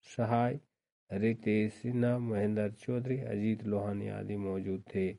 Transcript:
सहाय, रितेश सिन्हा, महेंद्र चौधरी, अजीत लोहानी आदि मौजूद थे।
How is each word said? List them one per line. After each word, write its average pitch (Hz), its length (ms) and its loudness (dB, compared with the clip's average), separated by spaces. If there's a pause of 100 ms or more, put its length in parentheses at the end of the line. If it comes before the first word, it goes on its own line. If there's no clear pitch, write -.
सहाय, 120 520 2 (520)
रितेश 107 640 2
सिन्हा, 120 460 0
महेंद्र 107 520 0
चौधरी, 123 500 -2
अजीत 110 440 0
लोहानी 104 440 -2
आदि 104 280 -4
मौजूद 95 460 -2 (120)
थे। 95 240 2